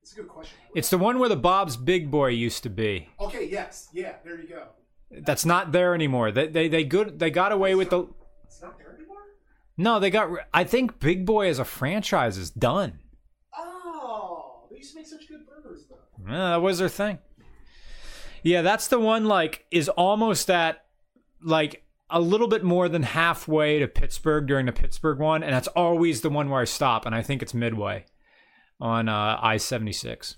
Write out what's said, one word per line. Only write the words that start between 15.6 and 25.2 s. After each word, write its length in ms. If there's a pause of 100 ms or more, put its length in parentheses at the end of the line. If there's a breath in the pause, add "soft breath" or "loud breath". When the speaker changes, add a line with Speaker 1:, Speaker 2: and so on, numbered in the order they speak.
Speaker 1:
though. 80 (320)
Speaker 2:
Yeah, 220
that 120
was 180
their 80
thing. 300 (1200 loud breath)
Yeah, 200
that's 260
the 100
one, 280
like, 440
is 180
almost 600
at, 340 (560)
like, 440 (260)
a 100
little 280
bit 160
more 240
than 160
halfway 720
to 80
Pittsburgh 600
during 200
the 60
Pittsburgh 480